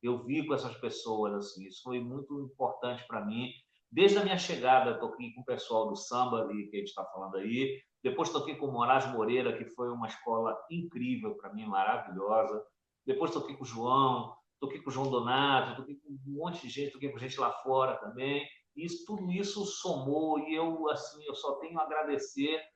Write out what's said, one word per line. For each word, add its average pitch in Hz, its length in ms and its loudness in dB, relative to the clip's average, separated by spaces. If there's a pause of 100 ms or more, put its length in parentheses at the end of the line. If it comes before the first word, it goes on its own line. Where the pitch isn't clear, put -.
Eu 120 220 0
vi 143 220 0
com 151 80 2
essas 120 220 -2
pessoas, 107 580 -2
assim, 101 320 -6
isso - 160 -16
foi 123 180 -4
muito 135 500 -6
importante 123 560 -4
pra 107 200 -4
mim. 117 240 -4 (420)
Desde 196 260 8
a 196 40 4
minha 185 160 2
chegada, 127 520 6
eu 95 100 -2
toquei 117 320 -6
com 123 80 -16
o 123 40 -12
pessoal 110 440 2
do - 80 -2
samba 123 460 0
ali, 104 260 -4
que - 80 -6
a - 20 0
gente 98 160 -6
tá 95 120 -6
falando 95 320 -6
aí. 123 380 0 (280)
Depois 143 260 2
toquei 151 240 -2
com 143 120 -4
o 131 60 -2
Moraes 123 400 4
Moreira, 120 460 2
que 117 60 -6
foi 120 260 -6
uma 120 160 -4
escola 113 500 -2 (140)
incrível 123 640 -4
pra 98 180 -12
mim, 107 140 -8
maravilhosa. 101 960 2 (420)
Depois 143 280 0
toquei 139 240 -4
com 131 80 -10
o - 20 -10
João, 120 680 4 (280)
toquei 139 200 -6
com 139 100 -8
o - 20 -6
João 135 180 0
Donato, 131 680 2
toquei 139 160 -12
com - 120 -20
um 139 160 -12
monte 156 380 -6
de 127 60 -10
gente, 139 240 -4
toquei 139 160 -2
com - 100 -6
gente 127 220 -4
lá 123 100 4
fora 131 460 4
também. 135 500 -2 (300)
Isso, 170 280 -6
tudo 185 280 -2
isso 202 320 -2
somou 156 720 0
e 151 160 -2
eu, 160 360 0
assim, - 360 -4
eu 143 80 -6
só 143 200 -4
tenho 160 260 -8
a - 20 4
agradecer 151 800 0 (160)